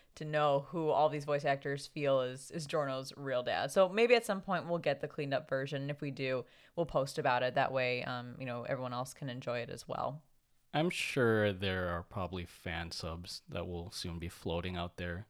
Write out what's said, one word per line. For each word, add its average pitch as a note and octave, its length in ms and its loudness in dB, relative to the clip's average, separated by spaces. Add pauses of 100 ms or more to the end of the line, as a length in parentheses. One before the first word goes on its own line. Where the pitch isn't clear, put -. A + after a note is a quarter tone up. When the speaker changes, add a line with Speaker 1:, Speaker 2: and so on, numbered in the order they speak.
(140)
Speaker 1:
to - 100 -12
know D3 440 4
who D#3+ 220 0
all D3+ 180 6
these D3 160 -4
voice C#3+ 200 0
actors C#3 440 0
feel C#3 320 2
is, B2+ 320 -4
is D#3 160 -6
Giorno's C3+ 480 -2
real C3+ 260 -2
dad. A2+ 300 0
So F#3+ 160 8
maybe A3+ 260 6
at A#3 100 6
some G3 180 -2
point E3+ 260 -2
we'll E3+ 100 0
get C#3 220 0
the D3+ 80 -6
cleaned C#3+ 260 -4
up - 140 -2
version. C#3 340 -2
And C#3 80 -4
if C#3+ 100 -8
we C#3+ 120 -6
do, C3 320 -2 (320)
we'll E3+ 100 0
post C#3 320 0
about B2+ 240 4
it. B2+ 140 0
That C3 160 2
way, B2 320 0
um, B2 340 -8
you C3 80 -8
know, A#2+ 160 -6
everyone B2+ 300 -4
else B2 200 -6
can - 160 -8
enjoy B2 300 -4
it A#2 120 -6
as - 180 -12
well. C#3+ 340 -4 (500)
Speaker 2:
I'm D#3 180 2
sure A2 640 4
there F#2 360 0
are E2+ 160 -2
probably F2+ 400 -4
fan E2+ 480 -6
subs E2+ 560 -8
that F2 180 -6
will F2 240 -6
soon E2+ 300 -6
be F2 80 -6
floating F2 480 -4
out F2 220 -6
there. F2 300 -6